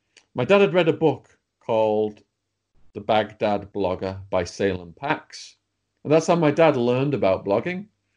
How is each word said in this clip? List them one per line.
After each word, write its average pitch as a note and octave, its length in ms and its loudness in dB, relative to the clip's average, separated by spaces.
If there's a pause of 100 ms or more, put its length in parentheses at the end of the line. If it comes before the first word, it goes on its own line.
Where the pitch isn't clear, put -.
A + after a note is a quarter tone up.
(340)
my B2 120 -4
dad G3+ 160 6
had E3 120 2
read F3 140 4
a D#3 60 2
book - 420 -2 (240)
called G#2+ 600 -2 (720)
The G#2+ 80 -12
Baghdad G#2 720 -2
Blogger F#2+ 460 -4 (100)
by F#2 140 -2
Salem F2+ 500 -4
Pax. - 600 -10 (480)
And C3 100 -4
that's D#3+ 140 2
how F3 80 4
my D#3 160 2
dad D3+ 260 4
learned B2+ 360 0
about G2 320 0
blogging. E3+ 400 -2 (320)